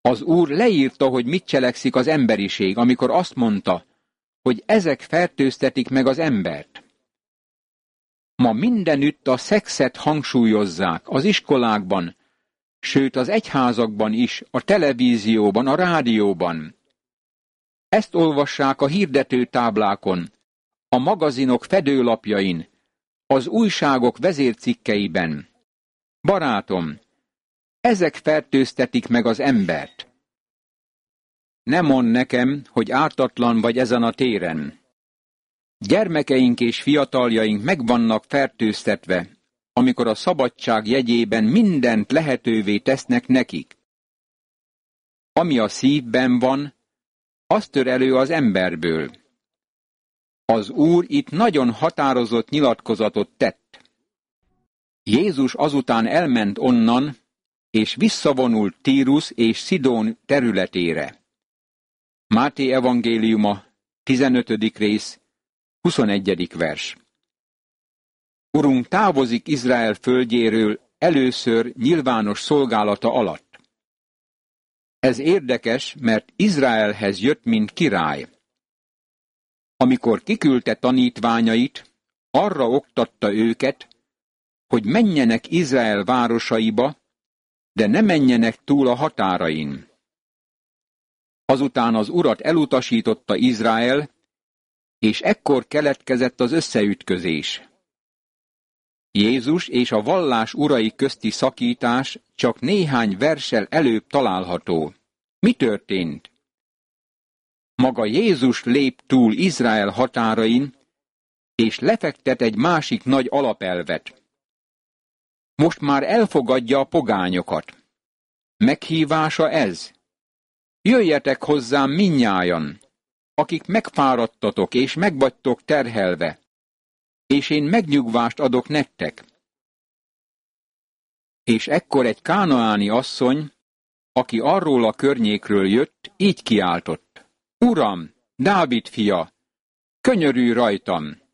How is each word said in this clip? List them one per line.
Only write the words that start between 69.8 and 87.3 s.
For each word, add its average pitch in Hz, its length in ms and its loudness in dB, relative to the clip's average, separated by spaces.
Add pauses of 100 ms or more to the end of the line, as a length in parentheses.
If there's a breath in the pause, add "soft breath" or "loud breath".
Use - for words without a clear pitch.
földjéről 113 840 0 (180)
először 127 800 0
nyilvános 123 640 0
szolgálata 113 720 0
alatt. 92 460 -4 (1400)
Ez 127 200 0
érdekes, 135 840 -2
mert 113 360 -2
Izraelhez 110 840 0
jött, 139 240 0
mint 110 280 0
király. 82 560 -2 (1500)
Amikor 127 460 0
kiküldte 135 520 0
tanítványait, 117 1200 0 (380)
arra 160 380 0
oktatta 117 640 -2
őket, 113 560 -2 (800)
hogy 113 180 -2
menjenek 139 640 0
Izrael 123 540 0
városaiba, 117 920 -2 (720)